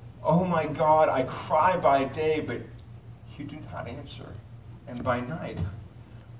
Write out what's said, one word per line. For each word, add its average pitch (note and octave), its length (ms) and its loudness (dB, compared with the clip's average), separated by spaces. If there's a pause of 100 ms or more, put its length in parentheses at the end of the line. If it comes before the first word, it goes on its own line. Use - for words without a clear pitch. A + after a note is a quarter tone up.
(260)
Oh E3+ 200 4
my D#3+ 220 0
God, D#3 420 6
I C3 140 2
cry F3 540 2
by C#3 280 4
day, D#3 360 0
but - 200 -6 (760)
you - 80 -12
do - 140 -12 (140)
not - 140 -8
answer, - 400 -12 (600)
and A#2+ 160 -10
by B2 160 2
night - 380 -6 (800)